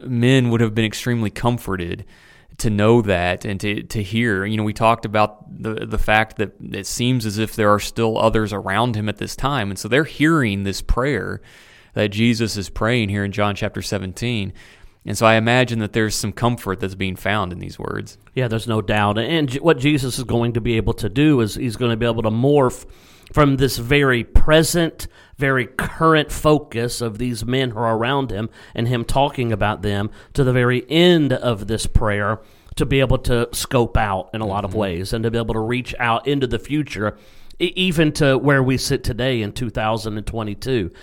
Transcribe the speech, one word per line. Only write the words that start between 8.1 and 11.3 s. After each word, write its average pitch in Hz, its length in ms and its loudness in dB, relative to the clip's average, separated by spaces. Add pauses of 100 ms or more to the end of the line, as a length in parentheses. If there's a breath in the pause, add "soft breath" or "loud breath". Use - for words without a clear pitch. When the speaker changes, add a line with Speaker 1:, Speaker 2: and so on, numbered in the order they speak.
Speaker 1:
others 110 360 2
around 101 420 -2
him 107 140 -2
at 104 80 -6
this 98 180 -8
time. 135 340 -2
And 92 80 -8
so 107 120 -8
they're 143 160 0
hearing 135 580 0
this 98 180 -4
prayer 98 600 -2 (520 loud breath)